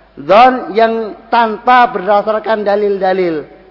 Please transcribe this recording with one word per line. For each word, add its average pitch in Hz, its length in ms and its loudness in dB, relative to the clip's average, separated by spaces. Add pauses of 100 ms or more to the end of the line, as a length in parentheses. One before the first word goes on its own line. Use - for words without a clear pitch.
(200)
Dzan 226 560 2
yang 226 400 -2 (140)
tanpa 240 600 2
berdasarkan 208 760 -2
dalil-dalil, 190 800 -2 (240)